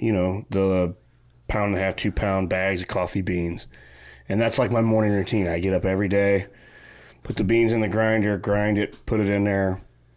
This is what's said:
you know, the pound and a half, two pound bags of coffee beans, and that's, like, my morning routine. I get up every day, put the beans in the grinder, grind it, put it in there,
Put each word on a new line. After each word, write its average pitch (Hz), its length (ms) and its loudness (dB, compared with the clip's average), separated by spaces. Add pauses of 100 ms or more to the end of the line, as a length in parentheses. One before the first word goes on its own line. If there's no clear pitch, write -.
you 113 120 0
know, 92 380 0
the 92 440 0 (540)
pound 104 260 0
and - 20 -2
a 92 80 -2
half, 95 120 -2
two 104 160 -4
pound 95 360 0
bags 92 340 -2
of - 60 -12
coffee 92 340 -4
beans, 87 440 -4 (600)
and 98 120 0
that's, 113 180 0
like, 120 140 2
my 117 80 2
morning 110 320 2
routine. 101 360 0
I 85 120 -2
get 95 140 0
up 87 100 0
every 95 240 0
day, 98 380 2 (760)
put - 140 -6
the 107 80 -2
beans 113 280 2
in 113 80 0
the 107 80 0
grinder, 107 480 0
grind 104 400 0
it, - 300 -4
put 110 140 0
it 101 100 2
in 101 140 2
there, 98 360 0 (360)